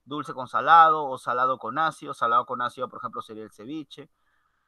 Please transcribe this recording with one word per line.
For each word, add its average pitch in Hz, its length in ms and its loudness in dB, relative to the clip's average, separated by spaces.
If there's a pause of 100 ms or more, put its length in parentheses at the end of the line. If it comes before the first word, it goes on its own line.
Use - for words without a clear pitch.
dulce 143 300 -8
con 123 140 -10
salado 156 560 6
o 131 120 -6
salado 127 420 -2
con 117 200 -8
ácido. 156 340 -4
Salado 120 320 0
con 123 160 -8
ácido, 123 280 -6
por - 100 -18
ejemplo, 117 240 -10
sería 107 220 -16
el 101 80 -20
ceviche. 139 580 -16 (580)